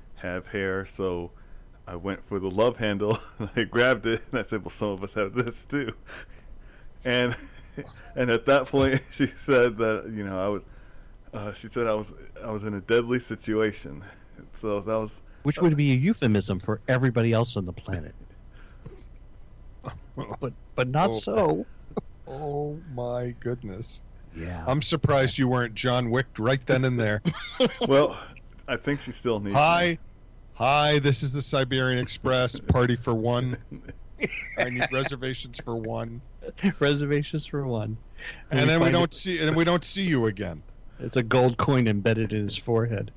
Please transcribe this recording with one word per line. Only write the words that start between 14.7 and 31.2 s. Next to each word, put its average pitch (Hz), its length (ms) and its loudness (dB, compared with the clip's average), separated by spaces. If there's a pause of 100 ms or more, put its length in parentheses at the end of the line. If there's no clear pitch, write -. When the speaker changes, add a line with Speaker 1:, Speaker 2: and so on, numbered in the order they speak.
Speaker 1:
that 110 160 -2
was 110 140 -4 (320)
Speaker 2:
Which 147 180 -2
would 160 160 6
be 143 140 4
a 127 40 6
euphemism 110 640 2
for 107 280 -4
everybody 120 460 2
else 117 220 2
on 98 100 -2
the 90 80 -8
planet. 87 460 -8
Speaker 3:
<laughs> - 760 -20 (1400)
Speaker 2:
But, - 140 -6 (220)
but 127 140 0
not 156 220 4
Speaker 3:
Oh. - 20 0
Speaker 2:
so. 196 520 2 (640)
Speaker 3:
Oh, 147 520 -6 (140)
my 123 460 -6
goodness. 117 600 -8 (340)
Speaker 2:
Yeah. 85 320 -8
Speaker 3:
I'm 139 140 2
surprised 139 560 4
you 131 100 4
weren't 123 280 2
John 123 360 2
Wick 127 140 2 (120)
right 127 280 2
then 131 200 4
and 123 140 2
there. 107 280 2
<laughs> - 600 0
Speaker 1:
Well, 139 300 6 (500)
I 131 100 -2
think 143 240 -4
she 127 100 -10
still 113 280 0
needs 101 160 -2
Speaker 3:
Hi. 170 360 4
Speaker 1:
me. 160 80 -6 (560)
Speaker 3:
Hi, 147 440 4
this 139 240 2